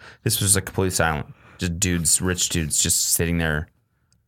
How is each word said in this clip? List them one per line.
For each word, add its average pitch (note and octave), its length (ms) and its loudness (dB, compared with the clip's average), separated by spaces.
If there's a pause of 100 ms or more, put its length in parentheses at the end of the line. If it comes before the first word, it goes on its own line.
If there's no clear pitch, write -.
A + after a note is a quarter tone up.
(220)
This - 180 0
was, G2 140 4
like, F#2+ 120 0
completely F#2+ 240 0
silent. D#2+ 360 0 (320)
Just F2 220 -4
dudes, F2 420 2
rich F2+ 280 0
dudes, D#2+ 300 0
just - 340 0
sitting E2+ 240 0
there. D#2+ 280 0 (600)